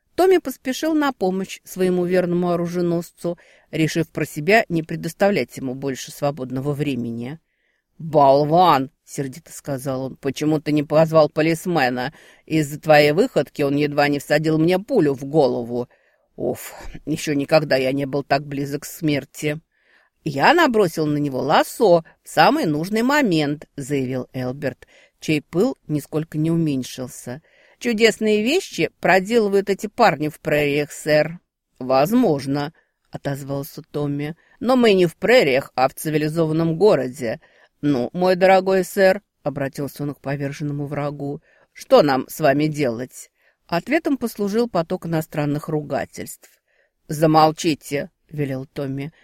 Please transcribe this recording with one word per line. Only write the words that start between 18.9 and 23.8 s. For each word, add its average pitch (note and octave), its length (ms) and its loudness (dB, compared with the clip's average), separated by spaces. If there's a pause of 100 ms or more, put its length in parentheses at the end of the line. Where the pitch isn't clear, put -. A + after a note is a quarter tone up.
"Я E3 300 4
набросил G#3+ 520 2
на D3 120 0
него C#3 220 -4
лассо F3 640 2 (180)
в - 60 -20
самый G#3+ 360 4
нужный F3 380 -2
момент", — F3 720 0
заявил C3 560 -4